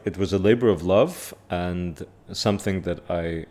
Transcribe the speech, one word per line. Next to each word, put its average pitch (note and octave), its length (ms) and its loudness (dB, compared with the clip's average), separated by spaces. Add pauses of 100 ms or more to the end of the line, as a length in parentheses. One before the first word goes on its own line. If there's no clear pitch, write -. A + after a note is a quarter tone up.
it F#2+ 120 -4
was F#2+ 160 0
a G2 60 2
labor A2+ 300 4
of E2 120 2
love G#2+ 540 0 (160)
and F2+ 520 -4 (280)
something G2 500 -2
that E2+ 180 -4 (120)
I E2 400 -4